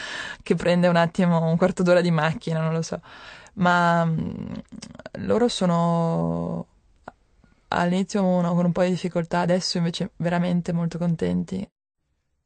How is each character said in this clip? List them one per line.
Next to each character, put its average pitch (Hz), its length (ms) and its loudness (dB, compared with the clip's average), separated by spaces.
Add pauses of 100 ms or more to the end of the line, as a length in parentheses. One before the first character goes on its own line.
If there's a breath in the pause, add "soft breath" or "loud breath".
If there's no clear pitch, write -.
(440 loud breath)
che - 140 0
prende 175 320 2
un 170 80 4
attimo, 170 520 2
un 165 80 2
quarto 185 260 0
d'ora 180 180 6
di 170 100 2
macchina, 160 500 -2
non 160 120 -2
lo 165 100 -2
so. 170 180 -8 (540 loud breath)
Ma, 175 500 4
mm, - 480 -4 (680)
loro 208 280 2
sono 170 1160 0 (1000)
all'inizio 185 560 0
uno, 180 300 2
con 175 120 2
un 175 60 2
po' 185 100 0
di 180 80 4
difficoltà, 175 500 -2
adesso 175 380 0
invece 170 380 -2
veramente 175 560 -2
molto 170 260 -2
contenti. 180 680 -2 (800)